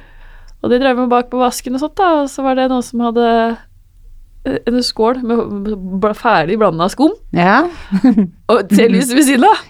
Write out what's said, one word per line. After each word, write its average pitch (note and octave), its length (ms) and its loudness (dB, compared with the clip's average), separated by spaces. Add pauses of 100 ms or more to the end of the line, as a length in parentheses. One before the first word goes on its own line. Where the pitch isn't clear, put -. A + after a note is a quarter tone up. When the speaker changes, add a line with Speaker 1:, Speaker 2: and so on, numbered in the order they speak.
(600)
Speaker 1:
Og - 80 -4
det B3 140 2
drev B3+ 180 0
vi B3+ 80 -2
bak B3 220 0
på B3 100 -4
vasken B3 340 -4
og C4 60 -6
sånt D4+ 160 -8
da, F#4+ 140 2 (100)
og C#4 80 -2
så C4+ 160 -10
var C4 140 -2
det C4 100 0
noen B3+ 160 -2
som A#3+ 160 -8
hadde, A#3 240 0 (1200)
eh, C4+ 220 -4
en B3 160 0
skål B3 420 -2
med A#3 140 -2 (640)
bl-, G#3+ 100 0
ferdig G3 480 0
blandet F3 320 0
skum. D#4+ 220 0 (180)
Speaker 2:
Ja. F#3+ 300 4 (420)
<laughs> G3+ 460 0
Speaker 1:
Og G3+ 180 2
telys G#3+ 460 2
ved D4 100 4
siden C4+ 220 4
av. G#4+ 240 2